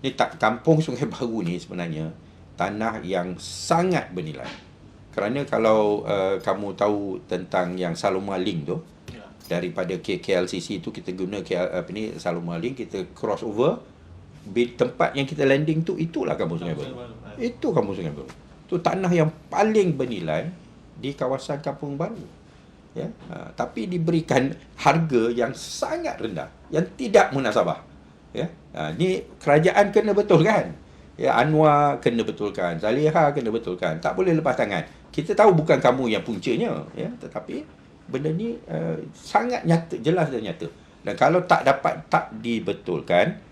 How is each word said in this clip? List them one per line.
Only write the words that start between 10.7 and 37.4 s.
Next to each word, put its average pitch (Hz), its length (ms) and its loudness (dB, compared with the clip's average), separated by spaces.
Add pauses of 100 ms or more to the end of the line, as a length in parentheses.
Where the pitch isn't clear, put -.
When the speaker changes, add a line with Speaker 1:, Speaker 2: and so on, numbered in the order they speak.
Speaker 1:
tu - 80 -8
kita 92 240 -10
guna 95 320 -6
K-, 90 160 -2
apa 90 320 -4
ni, 107 240 -8
Saloma 85 400 -4
Link, 123 240 -6
kita 95 320 -6
cross 107 320 -4
over, 123 320 0 (720)
bi-, 120 240 0
tempat - 400 0
yang 139 160 -2
kita 147 160 -2
landing 151 400 0
tu, - 80 -4
itulah 170 400 -4
Kampung 170 240 -2
Sungai 170 160 -6
Speaker 2:
Kampung 127 160 -8
Speaker 1:
Baru. 123 240 -14
Speaker 2:
Sungai - 80 -20
Baru, - 160 -18
ya. 240 160 -4
Speaker 1:
Itu - 160 -4
Kampung 107 240 0
Sungai 82 240 -6
Baru. - 160 -14 (320)
Tu 175 160 -4
tanah 180 320 2
yang 156 160 4 (160)
paling 208 480 2
bernilai 135 640 -4 (440)
di 139 160 -8
kawasan 135 480 -4
Kampung 143 320 -6
Baru. 190 240 -6 (720)
Ya, - 160 -8 (240)
ha, - 240 -14
tapi 214 320 -6
diberikan 160 640 0 (240)
harga 143 560 4
yang 117 240 0
sangat - 640 -6
rendah, 160 240 -6 (240)
yang 170 240 0
tidak 202 400 4
munasabah. 107 480 0 (560)
Ya, 160 80 -2 (320)
ha, 160 160 -6
ni 185 320 -2 (160)
kerajaan 165 480 6
kena 208 240 4
betulkan. 190 640 4 (400)
Ya, - 240 4
Anwar 147 640 6
kena 117 160 2
betulkan, 98 560 -2
Zaliha 147 560 2
kena 123 160 -2
betulkan. 90 480 -2
Tak - 160 -2
boleh 180 240 2
lepas 143 160 0
tangan. 98 320 -2 (240)
Kita 156 240 -2
tahu 202 240 8
bukan 151 240 4
kamu 127 320 4
yang 95 80 0
puncanya, 117 720 -2
ya, - 240 -6
tetapi - 480 -10 (400)